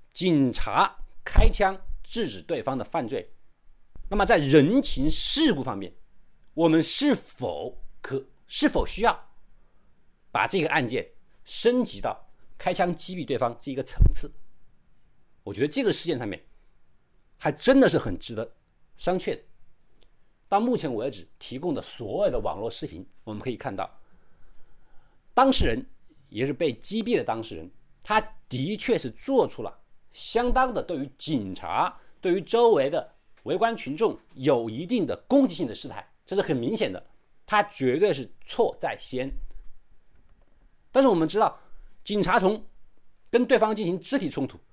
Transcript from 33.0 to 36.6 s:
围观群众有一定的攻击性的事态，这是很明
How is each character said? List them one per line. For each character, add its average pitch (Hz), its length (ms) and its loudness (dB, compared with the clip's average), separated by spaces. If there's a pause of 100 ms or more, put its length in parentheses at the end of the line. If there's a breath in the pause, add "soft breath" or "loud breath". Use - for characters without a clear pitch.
围 - 120 -2
观 226 200 0
群 143 200 -8
众 180 220 0 (160)
有 127 360 2
一 139 160 -8
定 208 180 0
的 104 120 -4 (100)
攻 262 220 4
击 170 60 -6
性 147 120 -4
的 107 80 -8
事 - 140 -12
态， 104 180 -14 (180)
这 190 120 -4
是 202 60 2
很 147 140 0
明 123 200 -2